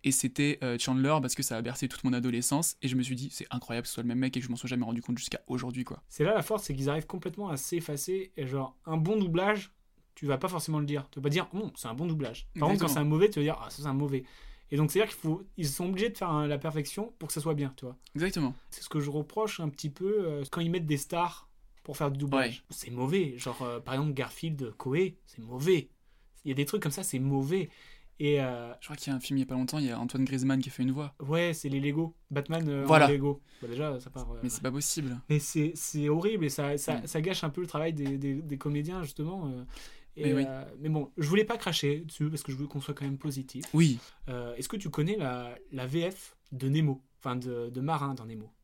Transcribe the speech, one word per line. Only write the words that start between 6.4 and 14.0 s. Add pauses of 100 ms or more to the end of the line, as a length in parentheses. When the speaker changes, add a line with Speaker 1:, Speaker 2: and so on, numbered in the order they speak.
Speaker 2:
force,
c'est
qu'ils
arrivent
complètement
à
s'effacer.
Et
genre, (100)
un
bon
doublage, (440)
tu
vas
pas
forcément
le
dire.
Tu
vas
pas
dire,
hum,
c'est
un
bon
doublage.
Par
contre,
Speaker 1:
Exactement.
Speaker 2:
quand
c'est
un
mauvais,
tu
vas
dire,
ah,
ça,
c'est
un
mauvais. (460)